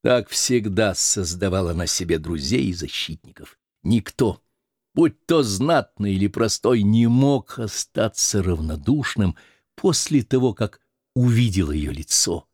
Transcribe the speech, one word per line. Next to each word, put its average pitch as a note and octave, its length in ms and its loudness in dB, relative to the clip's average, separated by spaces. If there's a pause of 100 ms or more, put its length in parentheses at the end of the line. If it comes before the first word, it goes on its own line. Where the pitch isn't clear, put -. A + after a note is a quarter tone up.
Так A#2+ 260 2
всегда G#2+ 640 0
создавала F2+ 760 -2
она E2 140 -2
себе E2 320 -2
друзей D#2+ 480 -2
и F#2 60 -2
защитников. - 840 -12 (240)
Никто, G#2+ 600 0 (520)
будь D#3 320 0
то E3 160 2
знатный G#2 720 0
или F#2+ 120 2
простой, A2 560 0
не A2+ 240 4
мог C3 520 2
остаться - 840 -2
равнодушным F2 920 -2 (380)
после D#3 480 0
того, B2+ 320 0
как - 260 -6 (340)
увидел A2+ 560 2
ее D2 220 -4
лицо D#2+ 600 -4